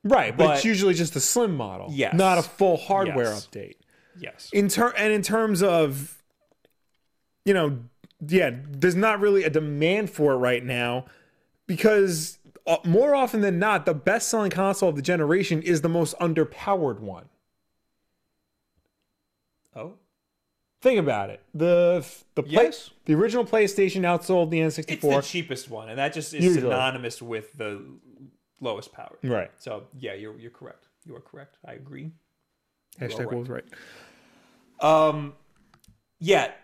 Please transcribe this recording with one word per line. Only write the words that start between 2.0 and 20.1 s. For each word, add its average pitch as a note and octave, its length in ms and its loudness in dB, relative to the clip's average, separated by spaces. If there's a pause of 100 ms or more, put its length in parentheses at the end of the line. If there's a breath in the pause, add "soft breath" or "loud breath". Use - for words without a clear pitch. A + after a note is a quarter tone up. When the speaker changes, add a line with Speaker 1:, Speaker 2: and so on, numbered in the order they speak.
Speaker 1:
not F#3 240 4
a D#3+ 40 2
full F3+ 340 2
hardware F3+ 560 -2
Speaker 2:
Yes. G2+ 140 -10
Speaker 1:
update. - 300 -16 (400 soft breath)
Speaker 2:
Yes. - 360 -18
Speaker 1:
In G3+ 160 2
ter-, A#3+ 280 0
and G#3+ 160 0
in G#3 100 0
terms G#3+ 400 0
of, D3+ 600 0 (1200)
you G3 100 4
know, D3 260 0 (460)
yeah, E3 240 2 (180)
there's D3 260 0
not G#3 240 2
really G3 260 4
a D#3 60 2
demand D#3 600 0
for D3 240 2
it - 20 2
right B2 280 0
now B2 420 -4 (600 soft breath)
because, F#3+ 720 0 (280)
uh, E3 180 2
more A#3 300 4
often B3 260 0
than F#3+ 180 0
not, G3+ 280 0
the E3+ 80 2
best-selling G#3 560 0
console F#3+ 400 0
of D3 60 -4
the C#3 60 -6
generation E3 600 0
is F3 180 0
the E3 80 0
most E3 320 0
underpowered D#3+ 800 -2
one. F#2+ 280 -14 (2500)
Speaker 2:
Oh. D#3 200 -16 (840)